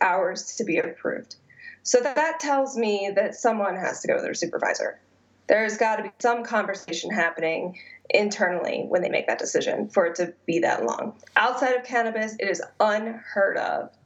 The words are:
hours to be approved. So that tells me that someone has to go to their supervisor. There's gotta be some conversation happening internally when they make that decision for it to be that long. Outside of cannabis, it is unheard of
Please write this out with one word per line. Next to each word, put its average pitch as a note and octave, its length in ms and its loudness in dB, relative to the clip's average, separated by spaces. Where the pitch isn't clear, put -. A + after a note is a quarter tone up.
hours F3+ 540 0
to - 80 -2
be D#3+ 120 0
approved. - 600 -4
So B3 160 4
that D4+ 380 0
tells C4+ 380 0
me G#3 400 0
that G3+ 180 2
someone G3+ 420 0
has - 260 -4
to - 60 -2
go - 80 2
to - 60 -2
their - 120 -4
supervisor. - 680 -2
There's G#3+ 320 2
gotta A3 240 2
be G3 160 -10
some A#3+ 260 2
conversation F#3+ 640 -4
happening E3+ 680 -2
internally G3+ 760 2
when F#3 140 2
they - 80 0
make - 200 -2
that A2+ 100 0
decision - 500 0
for F#3+ 160 4
it E3+ 120 0
to F3 180 -2
be E3 140 0
that C3+ 260 2
long. - 300 -4
Outside B3+ 420 4
of B3 80 -4
cannabis, A3 540 -2
it G3 120 -2
is E3+ 120 -2
unheard G#3+ 800 0
of - 320 -2